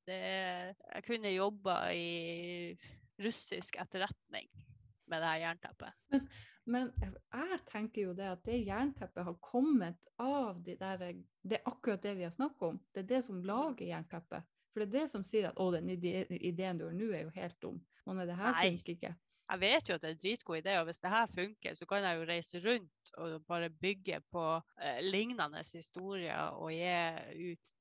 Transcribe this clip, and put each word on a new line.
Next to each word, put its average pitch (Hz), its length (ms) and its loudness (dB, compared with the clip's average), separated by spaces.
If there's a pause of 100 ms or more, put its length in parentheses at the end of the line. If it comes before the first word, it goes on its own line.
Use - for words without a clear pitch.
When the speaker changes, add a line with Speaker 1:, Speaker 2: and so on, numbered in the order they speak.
Speaker 1:
det 185 180 -6
er, 185 540 -2 (120)
jeg - 180 -8
kunne 220 300 0
jobba 190 440 2 (120)
i 170 880 -2 (420)
russisk 196 600 -2
etterretning - 720 -4 (560)
med 160 160 -2
det 165 100 4
her 160 80 2
jernteppet. - 560 -6 (640)
Speaker 2:
Men, 247 320 0
men 190 220 -2 (120)
jeg 330 380 -2
tenker 214 360 -2
jo 185 120 0
det 196 100 -4
at 185 220 -4
det 240 180 2
jernteppet 196 600 -2
har 175 160 -4
kommet 247 580 4 (160)
av 240 480 0
de 180 160 -8
der, 190 220 -2 (400)
det 196 180 0
er - 80 -10
akkurat 208 340 0
det 202 140 0
vi 180 80 -2
har 170 80 -2
snakket 254 380 0
om. 190 80 -2 (160)
Det 196 100 -4
er 190 60 -6
det 247 140 4
som 214 120 -6
Speaker 1:
Mhm. 180 100 -4
Speaker 2:
lager 247 400 0
jernteppet. 170 600 -6 (300)
For 214 40 -2
det 214 80 0
er 233 140 2
det 302 80 0
som 196 140 -4
sier 208 260 2
at, - 100 -6
"Å, 185 120 6
den 175 180 2
ide-, 180 400 0
ideen 180 500 0
du 160 60 -2
har 165 100 -4
nå 220 160 0
er 156 140 -2
jo 165 100 -8
helt 175 240 -6
dum. - 220 -6 (260)
Å 190 80 -2
nei, 185 100 -2
det 175 100 -2
her 208 200 4
Speaker 1:
Nei. 180 140 6
Speaker 2:
funker 175 260 -2
ikke." 170 200 -6 (340)
Speaker 1:
Jeg 180 100 0
vet 226 300 6
jo 180 60 4
at 156 60 -2
det 160 60 -2
er 160 80 0
en 156 80 -12
dritgod 190 340 0
idé, 190 220 2
og 165 80 4
hvis 170 160 -6
det 180 80 0
her 226 160 6
funker, 196 480 -4
så 175 100 -10
kan 202 160 2
jeg 175 160 4
jo 165 80 -2
reise 170 380 -2
rundt 214 540 0
og 160 280 -4
bare 170 240 0
bygge 185 520 -2 (100)
på, 170 140 0 (340)
eh, 135 240 -2
lignende 190 560 0
historier 170 960 -4
og 160 160 -4
gi 170 800 0
ut - 300 -14